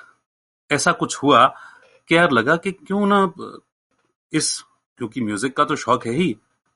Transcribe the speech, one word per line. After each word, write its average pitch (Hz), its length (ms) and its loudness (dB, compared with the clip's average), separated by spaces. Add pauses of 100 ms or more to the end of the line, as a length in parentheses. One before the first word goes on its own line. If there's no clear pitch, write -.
(720)
ऐसा 147 200 0
कुछ - 260 -6
हुआ 135 300 6 (600)
कि 165 80 2
यार 170 160 4
लगा 123 240 2
कि 185 160 -6
क्यों 202 340 -4
ना 196 280 2 (1000)
इस, - 300 -4 (340)
क्योंकि 123 240 -10
म्यूजिक 107 360 -6
का 147 60 0
तो 147 120 -2
शौक 120 300 -2
है 117 80 -4
ही, 147 240 -4 (380)